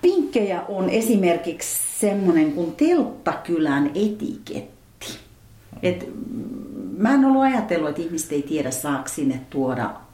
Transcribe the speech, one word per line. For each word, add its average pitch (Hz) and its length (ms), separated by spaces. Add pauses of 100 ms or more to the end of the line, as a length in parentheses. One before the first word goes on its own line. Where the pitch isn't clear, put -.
Vinkkejä 240 640
on 190 220
esimerkiksi 190 1080
semmonen 180 520
kuin 160 200
telttakylän 160 1200
etiketti. - 1200 (640)
Et 180 260 (880)
mä 220 160
en 269 120
ollut 269 160
ajatellut, 208 480
että 147 120
ihmiset 165 300
ei 147 100
tiedä, 143 300
saako 139 360
sinne 135 320 (100)
tuoda 127 400 (240)